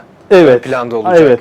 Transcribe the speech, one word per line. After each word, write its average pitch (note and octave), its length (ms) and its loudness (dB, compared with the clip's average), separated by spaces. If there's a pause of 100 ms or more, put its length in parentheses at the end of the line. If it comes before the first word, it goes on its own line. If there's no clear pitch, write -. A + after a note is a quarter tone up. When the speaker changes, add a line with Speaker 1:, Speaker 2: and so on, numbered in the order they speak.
(320)
Speaker 1:
Evet. E3 240 4
Speaker 2:
ön A#2+ 40 0
planda A#2+ 380 -8
olacak? F3 240 0
Speaker 1:
Evet, B2+ 200 0